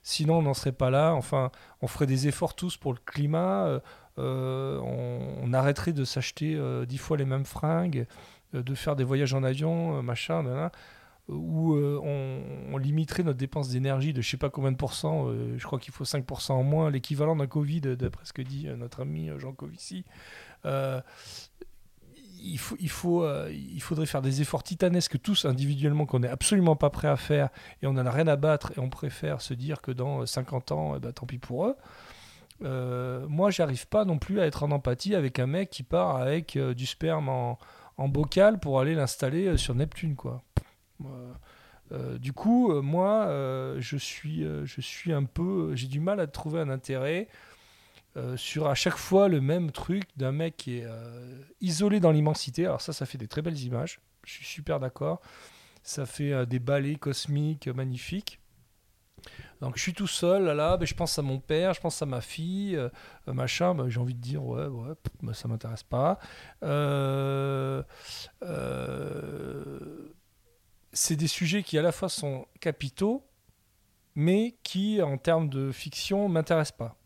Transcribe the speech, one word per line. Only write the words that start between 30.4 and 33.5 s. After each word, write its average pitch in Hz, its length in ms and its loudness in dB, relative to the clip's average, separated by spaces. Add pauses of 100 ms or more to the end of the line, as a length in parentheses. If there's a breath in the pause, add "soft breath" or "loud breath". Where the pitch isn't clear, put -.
ans, 151 240 0
eh 135 60 -4
ben, 120 120 -8
tant 127 140 -10
pis 127 120 -8
pour 131 280 -2
eux. 269 100 0 (880 loud breath)
Euh, 127 640 -4
moi, 170 240 4